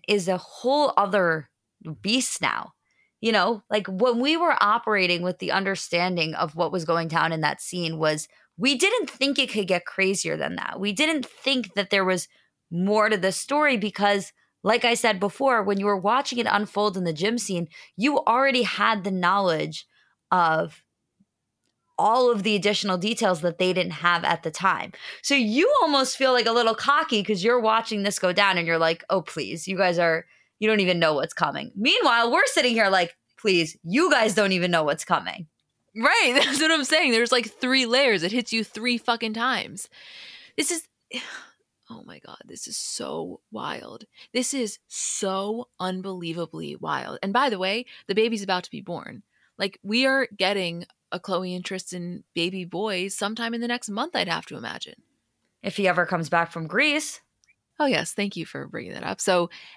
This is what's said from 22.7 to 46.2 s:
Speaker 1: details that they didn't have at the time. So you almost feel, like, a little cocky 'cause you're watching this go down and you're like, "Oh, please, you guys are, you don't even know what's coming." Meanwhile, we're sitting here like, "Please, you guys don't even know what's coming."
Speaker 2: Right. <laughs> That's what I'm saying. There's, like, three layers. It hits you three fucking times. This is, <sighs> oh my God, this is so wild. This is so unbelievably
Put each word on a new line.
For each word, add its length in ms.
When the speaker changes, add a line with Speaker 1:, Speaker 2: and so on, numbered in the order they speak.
Speaker 1:
details 420
that 180
they 140
didn't 200
have 320
at 180
the 80
time. 420
So 120
you 460
almost 360
feel, 160
like, 140
a 60
little 220
cocky 480
'cause 220
you're 160
watching 420
this 160
go 140
down 260
and 80
you're 120
like, 320
"Oh, 120
please, 460
you 80
guys 220
are, 280
you 100
don't 120
even 180
know 160
what's 200
coming." 420
Meanwhile, 560
we're 140
sitting 280
here 140
like, 280
"Please, 480
you 260
guys 240
don't 180
even 200
know 100
what's 220
coming." 420
Speaker 2:
Right. 360
<laughs> 120
That's 160
what 120
I'm 100
saying. 300
There's, 180
like, 160
three 400
layers. 380
It 80
hits 200
you 120
three 340
fucking 360
times. 540
This 160
is, 160
<sighs> 80
oh 120
my 160
God, 260
this 220
is 100
so 640
wild. 540
This 200
is 360
so 800
unbelievably 960